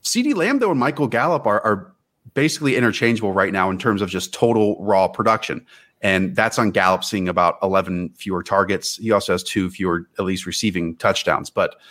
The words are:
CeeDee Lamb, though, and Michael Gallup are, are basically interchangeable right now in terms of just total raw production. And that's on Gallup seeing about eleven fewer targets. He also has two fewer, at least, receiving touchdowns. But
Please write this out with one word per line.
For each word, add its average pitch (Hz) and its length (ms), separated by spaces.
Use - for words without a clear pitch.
CeeDee 247 320
Lamb, 226 240
though, 214 120
and 135 80
Michael 143 280
Gallup 131 380
are, 107 160
are 104 320
basically 143 400
interchangeable 113 560
right 95 200
now 95 180
in 95 80
terms 101 240
of 95 80
just 110 240
total 110 500
raw 95 240
production. 98 580
And 95 340
that's 113 240
on 107 120
Gallup 92 320
seeing 95 240
about 87 360
eleven 92 520
fewer 92 280
targets. 98 540
He 113 140
also 98 200
has 90 120
two 95 260
fewer, 87 380
at 98 60
least, 92 200
receiving 87 520
touchdowns. - 520
But - 260